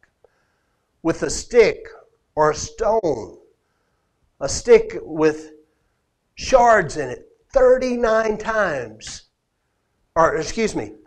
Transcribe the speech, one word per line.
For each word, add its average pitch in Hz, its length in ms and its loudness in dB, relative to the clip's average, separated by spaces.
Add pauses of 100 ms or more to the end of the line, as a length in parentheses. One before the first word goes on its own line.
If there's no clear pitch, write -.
(1040)
with 165 200 -2
a 143 80 -4
stick - 560 0 (480)
or 151 180 2
a - 20 -2
stone, 180 800 -4 (1040)
a 143 80 -6
stick 214 540 4
with 156 480 -2 (840)
shards 220 600 2
in 131 140 -6
it, - 180 -14 (240)
thirty-nine 240 880 2
times. 147 840 -6 (920)
Or, 160 220 2
excuse 214 380 -4
me, 113 180 -8 (140)